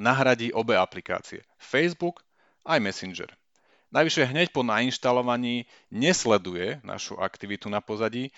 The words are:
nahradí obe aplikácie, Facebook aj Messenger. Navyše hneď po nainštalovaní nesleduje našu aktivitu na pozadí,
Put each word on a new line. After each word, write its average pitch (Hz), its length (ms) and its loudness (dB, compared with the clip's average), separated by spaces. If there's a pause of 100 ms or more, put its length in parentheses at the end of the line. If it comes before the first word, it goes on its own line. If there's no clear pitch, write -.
nahradí 123 560 2
obe 113 160 0
aplikácie, 92 720 -2 (160)
Facebook 170 640 -2 (400)
aj 156 160 2
Messenger. 92 480 -6 (640)
Navyše 156 320 4
hneď 151 320 0
po 131 80 2
nainštalovaní 123 1040 0 (240)
nesleduje 107 880 0
našu 98 400 -10
aktivitu 101 480 -6
na 104 160 -2
pozadí, 113 540 -4